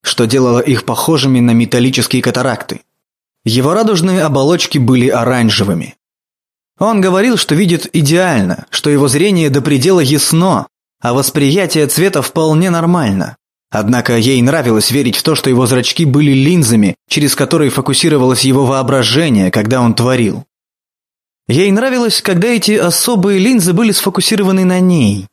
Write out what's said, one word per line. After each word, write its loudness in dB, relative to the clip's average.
что -2
делало 2
их -2
похожими 0
на 2
металлические 0
катаракты. -4
Его 0
радужные 0
оболочки 0
были 2
оранжевыми. -2
Он 0
говорил, 2
что -2
видит 0
идеально, 0
что -4
его 2
зрение 0
до 0
предела 0
ясно, 0
а -2
восприятие 0
цвета 0
вполне 0
нормально. -2
Однако -2
ей 2
нравилось 0
верить 0
в -6
то, 0
что -2
его 2
зрачки -2
были 2
линзами, 2
через -2
которые 0
фокусировалось 0
его 2
воображение, 0
когда -2
он 2
творил. -2
Ей 0
нравилось, 0
когда 0
эти 0
особые 0
линзы 2
были 2
сфокусированы 0
на 0
ней. 0